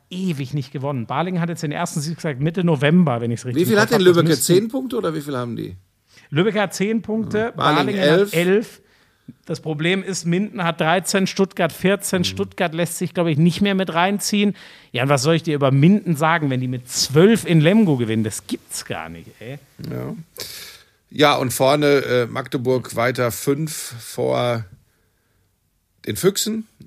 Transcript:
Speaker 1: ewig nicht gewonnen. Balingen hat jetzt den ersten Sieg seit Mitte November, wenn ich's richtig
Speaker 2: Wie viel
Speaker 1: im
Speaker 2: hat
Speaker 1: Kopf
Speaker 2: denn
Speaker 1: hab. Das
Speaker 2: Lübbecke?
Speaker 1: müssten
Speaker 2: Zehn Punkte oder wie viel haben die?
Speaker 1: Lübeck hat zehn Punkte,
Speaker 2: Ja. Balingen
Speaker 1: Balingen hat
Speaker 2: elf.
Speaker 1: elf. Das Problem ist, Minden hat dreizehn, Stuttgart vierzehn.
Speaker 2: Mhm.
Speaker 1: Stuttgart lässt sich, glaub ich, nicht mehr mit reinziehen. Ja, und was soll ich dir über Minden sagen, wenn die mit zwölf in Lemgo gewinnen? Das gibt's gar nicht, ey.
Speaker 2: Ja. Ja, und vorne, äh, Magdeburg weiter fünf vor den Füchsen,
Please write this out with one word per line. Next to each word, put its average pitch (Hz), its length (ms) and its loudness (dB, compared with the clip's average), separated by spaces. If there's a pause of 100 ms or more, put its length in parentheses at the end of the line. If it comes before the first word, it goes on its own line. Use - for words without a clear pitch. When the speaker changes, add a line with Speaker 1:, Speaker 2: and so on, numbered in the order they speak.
Speaker 1:
ewig 170 440 -6
nicht 147 180 -6
gewonnen. 135 360 -6
Balingen 170 340 -2
hat 170 80 -2
jetzt 165 140 -8
den 147 100 -4
ersten 170 260 -4
Sieg 151 220 -6
seit 143 180 -4
Mitte 170 240 0
November, 151 560 4
wenn 117 120 -4
ich's 117 120 -6
richtig 127 200 -2
Speaker 2:
Wie - 20 2
viel 226 80 2
Speaker 1:
im 208 80 6
Speaker 2:
hat 220 80 4
Speaker 1:
Kopf 233 80 4
Speaker 2:
denn 185 100 6
Speaker 1:
hab. 180 60 8
Das - 20 4
Speaker 2:
Lübbecke? 165 220 4
Speaker 1:
müssten - 160 2
Speaker 2:
Zehn 202 160 4
Punkte 262 260 -4
oder 185 180 -2
wie 156 80 -6
viel 143 140 -8
haben 120 220 -6
die? 101 180 -10 (540)
Speaker 1:
Lübeck 180 280 0
hat 208 160 -2
zehn 214 280 -2
Punkte, 208 360 -4
Speaker 2:
Ja. 220 140 -2
Balingen 160 460 0
Speaker 1:
Balingen 190 40 0
hat 143 60 4 (120)
Speaker 2:
elf. 202 140 0
Speaker 1:
elf. 180 480 0 (640)
Das 165 140 -6
Problem 160 440 -2
ist, 165 220 -8
Minden 185 380 -2
hat 165 160 -2
dreizehn, 180 480 2
Stuttgart 180 460 0
vierzehn. 196 460 0
Speaker 2:
Mhm. 90 60 0
Speaker 1:
Stuttgart 101 480 -4
lässt 165 260 -4
sich, 180 140 -6
glaub 175 140 0
ich, 156 100 2
nicht 165 240 2
mehr 202 140 2
mit 185 180 -2
reinziehen. 202 640 0 (360)
Ja, 120 120 -2
und 139 60 0
was 139 140 4
soll 156 120 4
ich 165 80 -2
dir 160 120 -2
über 139 160 2
Minden 170 440 4
sagen, 156 340 0
wenn 127 120 -2
die 127 60 -6
mit 127 220 -8
zwölf 185 560 4
in 165 140 4
Lemgo 170 380 4
gewinnen? 113 260 0
Das - 240 -8
gibt's - 380 -10
gar 82 240 -10
nicht, 85 180 -16 (120)
ey. 127 180 -14 (320)
Speaker 2:
Ja. 127 260 -8 (920)
Ja, 143 260 2
und 127 160 -4
vorne, 143 360 2
äh, 123 400 2
Magdeburg 127 680 -4
weiter 120 360 0
fünf 143 680 -6
vor 123 680 -4 (1400)
den 107 100 -6
Füchsen, 214 520 -2 (200)